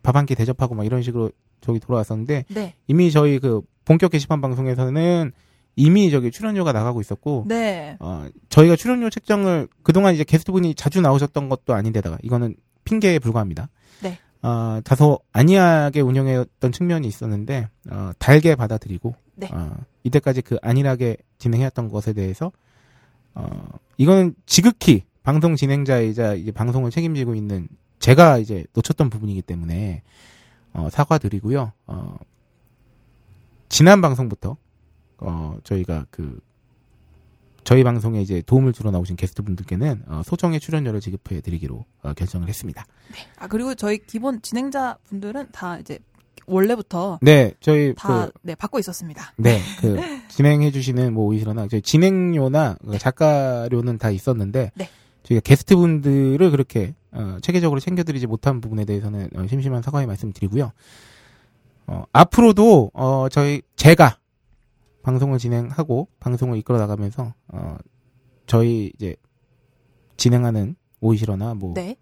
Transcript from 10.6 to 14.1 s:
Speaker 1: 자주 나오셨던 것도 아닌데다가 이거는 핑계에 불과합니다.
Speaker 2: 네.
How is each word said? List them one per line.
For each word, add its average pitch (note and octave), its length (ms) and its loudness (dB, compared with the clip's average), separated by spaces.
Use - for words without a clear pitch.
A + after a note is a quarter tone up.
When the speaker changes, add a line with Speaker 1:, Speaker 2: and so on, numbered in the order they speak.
Speaker 1:
자주 D3+ 260 -2
나오셨던 C#3+ 480 0
것도 B2+ 280 -2
아닌데다가 G2+ 480 -4
이거는 A#2+ 320 -4
핑계에 G3+ 340 2
불과합니다. A2 500 -4
Speaker 2:
네. F3+ 160 -8